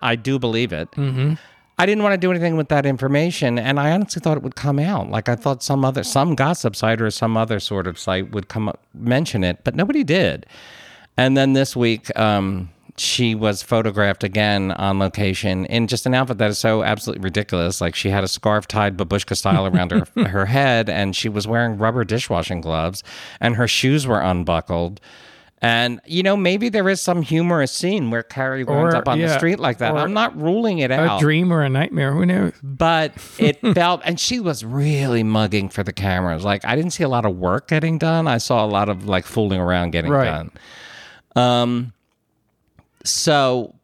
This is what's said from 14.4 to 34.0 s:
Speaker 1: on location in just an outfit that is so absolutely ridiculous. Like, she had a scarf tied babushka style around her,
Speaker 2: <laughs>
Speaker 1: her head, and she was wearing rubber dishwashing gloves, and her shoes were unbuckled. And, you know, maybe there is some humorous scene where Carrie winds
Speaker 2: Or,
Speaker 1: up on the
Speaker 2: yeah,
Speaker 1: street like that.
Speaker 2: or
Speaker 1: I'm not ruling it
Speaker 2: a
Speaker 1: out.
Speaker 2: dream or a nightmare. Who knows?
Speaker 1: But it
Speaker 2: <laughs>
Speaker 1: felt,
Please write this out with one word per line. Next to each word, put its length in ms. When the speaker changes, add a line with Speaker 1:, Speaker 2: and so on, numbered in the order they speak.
Speaker 1:
on 260
location 640
in 240
just 160
an 100
outfit 240
that 120
is 80
so 260
absolutely 400
ridiculous. 560
Like, 160
she 140
had 120
a 60
scarf 400
tied 300
babushka 380
style 300
around 260
her, 120
Speaker 2:
<laughs> 140
Speaker 1:
her 180
head, 440
and 260
she 140
was 180
wearing 300
rubber 260
dishwashing 560
gloves, 420
and 160
her 100
shoes 400
were 140
unbuckled. 800
And, 420
you 180
know, 120
maybe 340
there 180
is 120
some 220
humorous 480
scene 400
where 140
Carrie 400
winds 300
Speaker 2:
Or, 40
Speaker 1:
up 100
on 120
the 60
Speaker 2:
yeah, 100
Speaker 1:
street 240
like 180
that. 140
Speaker 2:
or 60
Speaker 1:
I'm 140
not 240
ruling 440
it 100
Speaker 2:
a 80
Speaker 1:
out. 220
Speaker 2:
dream 320
or 100
a 60
nightmare. 440
Who 140
knows? 260
Speaker 1:
But 480
it 220
Speaker 2:
<laughs> 140
Speaker 1:
felt, 300